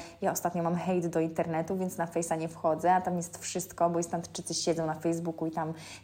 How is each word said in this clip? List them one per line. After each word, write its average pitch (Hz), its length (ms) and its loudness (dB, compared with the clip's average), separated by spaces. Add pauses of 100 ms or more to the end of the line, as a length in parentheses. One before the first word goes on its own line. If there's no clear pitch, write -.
(220)
ja 190 100 2
ostatnio 175 320 0
mam 170 120 2
hejt 175 320 2
do 165 120 2
internetu, 165 580 0
więc 185 200 -2
na 170 80 0
Face'a 170 320 -2
nie 160 100 -2
wchodzę, 160 480 4
a 180 60 6
tam 180 160 0
jest 170 200 -4
wszystko, - 520 0
bo 170 100 2
Islandczycy 170 540 -4
siedzą 165 320 2
na 156 80 0
Facebooku 165 540 -2
i 160 40 -2
tam 160 220 -2 (300)